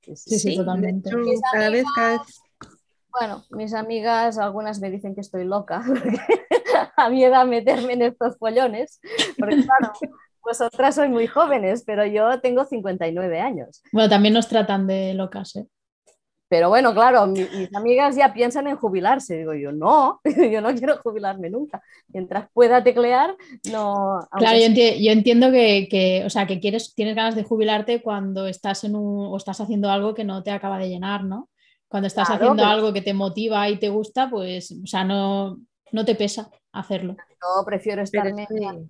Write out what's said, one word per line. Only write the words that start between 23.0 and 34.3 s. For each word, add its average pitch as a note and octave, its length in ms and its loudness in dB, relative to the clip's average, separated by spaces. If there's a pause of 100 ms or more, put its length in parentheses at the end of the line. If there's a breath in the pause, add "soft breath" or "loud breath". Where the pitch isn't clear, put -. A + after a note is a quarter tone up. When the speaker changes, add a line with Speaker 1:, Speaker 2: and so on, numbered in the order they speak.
Speaker 1:
no". G3+ 540 -2 (120)
Aunque F#3+ 140 -6
Speaker 2:
Claro, A3+ 120 6
yo A3+ 80 8
Speaker 1:
sea A3+ 80 6
Speaker 2:
enti-, A3+ 320 4
yo A3 60 6
entiendo A#3+ 400 6
que, G#3 400 4
que, F#3 340 2
o G3 40 -6
sea, G3 180 -2
que F3+ 140 -6
quieres, G#3 340 -6
tienes G#3+ 200 -4
ganas A3+ 200 -2
de A3 80 -4
jubilarte G#3+ 580 -2
cuando G3 460 -6
estás G3 380 -8
en G#3 100 -4
un, G3+ 320 -4
o F#3+ 80 -8
estás F#3+ 240 -10
haciendo G3+ 320 -2
algo G3+ 220 -2
que A3 100 -8
no F#3+ 180 -8
te G3+ 100 -8
acaba G3 280 -6
de F#3+ 80 -6
llenar, F#3+ 380 -6
¿no? G3 240 -10 (400)
Cuando G3 180 -4
estás F#3 200 -2
Speaker 1:
Claro, G3+ 120 0
Speaker 2:
haciendo A#3+ 240 4
Speaker 1:
pero G3+ 60 4
Speaker 2:
algo A3 240 2
que G3 80 -4
te G3+ 120 -4
motiva G#3 560 -2
y G3+ 80 -2
te G#3 120 -4
gusta, G#3+ 400 -2
pues, F#3 420 -8